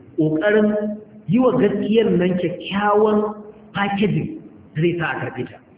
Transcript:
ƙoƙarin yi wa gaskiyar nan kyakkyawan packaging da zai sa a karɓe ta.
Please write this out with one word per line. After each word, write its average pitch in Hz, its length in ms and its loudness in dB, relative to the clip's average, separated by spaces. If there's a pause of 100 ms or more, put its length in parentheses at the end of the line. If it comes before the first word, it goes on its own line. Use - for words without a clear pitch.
(180)
ƙoƙarin 208 800 2 (320)
yi 208 100 2
wa 254 140 4
gaskiyar 202 580 2
nan 180 280 2
kyakkyawan 208 960 0 (400)
packaging 202 680 -2 (340)
da 151 80 -4
zai 170 160 0
sa 160 80 -4
a 135 140 -4
karɓe - 280 -8
ta. - 100 -20 (200)